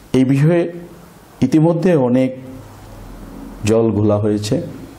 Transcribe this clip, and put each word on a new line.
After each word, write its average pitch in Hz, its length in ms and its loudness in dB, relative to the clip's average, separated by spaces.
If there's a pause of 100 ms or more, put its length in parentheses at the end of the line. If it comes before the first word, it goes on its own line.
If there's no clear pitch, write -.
(120)
এই 131 120 4
বিষয়ে 151 480 2 (680)
ইতিমধ্যে 160 540 2
অনেক 131 420 2 (1300)
জল 113 260 2
ঘোলা 104 260 2
হয়েছে, 104 460 -2 (360)